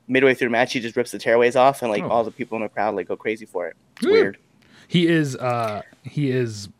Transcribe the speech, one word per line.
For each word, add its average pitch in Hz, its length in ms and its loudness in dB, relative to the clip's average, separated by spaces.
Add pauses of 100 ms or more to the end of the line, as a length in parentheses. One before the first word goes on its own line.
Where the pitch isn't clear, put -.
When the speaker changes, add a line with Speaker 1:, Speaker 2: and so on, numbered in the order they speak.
Speaker 1:
midway 131 240 4
through 123 160 0
the 113 40 -2
match, 123 200 2
he 131 80 -2
just 113 160 -6
rips 123 140 -2
the 104 80 -10
tearaways 120 380 4
off, 135 260 4
and, 117 80 -2
like, 104 120 -2
Speaker 2:
Oh. 160 60 -6
Speaker 1:
all 117 160 0
the 107 60 -6
people 113 260 -10
in 110 60 -6
the - 80 -8
crowd, 104 240 -2
like, 92 140 -6
go 95 80 -6
crazy 110 280 -8
for 87 240 -8
it. - 80 -16 (200)
It's - 100 -4
Speaker 2:
Yeah. 381 60 2
Speaker 1:
weird. 440 260 2 (500)
Speaker 2:
He 175 200 2
is, 151 280 0
uh, 117 460 -4 (220)
he 139 260 -4
is 110 500 -4